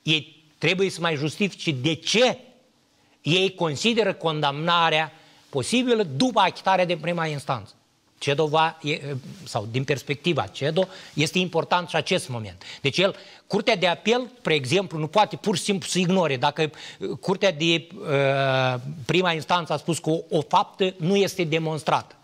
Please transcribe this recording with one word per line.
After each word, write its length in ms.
Ei 420
trebuie 320
să 120
mai 140
justifice 560
de 220
ce 440
ei 340
consideră 580
condamnarea 960
posibilă 540
după 360
achitarea 460
de 120
prima 280
instanță. 480
cedo 240
va, 340
e, 340
sau 280
din 120
perspectiva 640
cedo, 400
este 260
important 500
și 60
acest 340
moment. 340
Deci 160
el, 180
Curtea 280
de 120
Apel, 400
spre 160
exemplu, 440
nu 100
poate 280
pur 220
și 60
simplu 240
să 120
ignore. 380
Dacă, 340
uh, 200
Curtea 320
de, 440
uh, 840
prima 260
instanță 420
a 40
spus 220
că 100
o, 100
o 120
faptă 560
nu 180
este 280
demonstrată 800